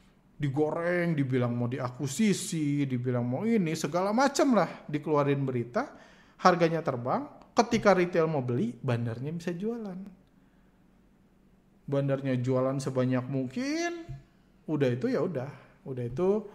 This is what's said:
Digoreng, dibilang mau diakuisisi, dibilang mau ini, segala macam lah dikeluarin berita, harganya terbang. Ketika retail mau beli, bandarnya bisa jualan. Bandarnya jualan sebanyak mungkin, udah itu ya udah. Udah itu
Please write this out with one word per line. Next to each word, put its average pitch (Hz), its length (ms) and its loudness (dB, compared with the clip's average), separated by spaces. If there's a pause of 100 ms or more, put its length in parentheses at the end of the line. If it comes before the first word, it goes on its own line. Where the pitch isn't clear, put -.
(380)
Digoreng, 160 800 0
dibilang 127 340 0
mau 120 140 -2
diakuisisi, 143 1200 0
dibilang 123 400 -2
mau 131 180 -2
ini, 208 300 2
segala 175 400 -2
macam 277 400 4
lah 175 160 4 (160)
dikeluarin 143 560 2
berita, 127 480 -2 (560)
harganya 165 400 4
terbang. 135 400 -2 (320)
Ketika 202 400 4
retail 175 320 2
mau 139 160 0
beli, 135 320 -2
bandarnya 120 560 -4
bisa 170 160 -6
jualan. 202 480 -6 (1900)
Bandarnya 139 480 0
jualan 131 400 0
sebanyak 127 480 0
mungkin, 285 800 -4 (640)
udah 139 240 2
itu 165 160 -2
ya 247 160 0
udah. 139 240 -4 (400)
Udah 127 160 -6
itu 185 500 0